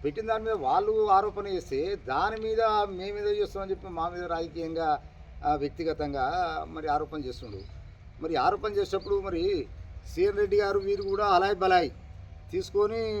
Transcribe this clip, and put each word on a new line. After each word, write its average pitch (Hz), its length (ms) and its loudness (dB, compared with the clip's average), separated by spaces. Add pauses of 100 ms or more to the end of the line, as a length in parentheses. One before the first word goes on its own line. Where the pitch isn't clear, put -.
పెట్టిన 151 240 -4
దాని 220 160 0
మీద 220 100 0
వాళ్ళు 185 400 2 (240)
ఆరోపణ 196 300 0
చేస్తే 165 320 -2 (280)
దాని 185 340 0
మీద 220 200 0 (360)
మేమేదో 208 440 -2
చేస్తామని 196 300 -2
చెప్పి 190 160 -4
మా 170 220 -2
మీద 180 140 -6
రాజకీయంగా, 165 680 -2 (560)
ఆ, 147 100 4
వ్యక్తిగతంగా 147 720 -2 (440)
మరి 160 180 -6
ఆరోపణ 151 320 0
చేస్తుండు. 120 420 -8 (600)
మరి 165 140 -2
ఆరోపణ 196 360 2
చేసేటప్పుడు 202 500 0
మరి 180 220 -2 (680)
సీఎన్ 196 260 2
రెడ్డి 202 200 4
గారు 202 220 4
వీరు 196 240 0
కూడా 196 220 0
అలాయ్ 196 300 6
బలాయ్ 180 340 6 (600)
తీసుకొని 208 500 0 (200)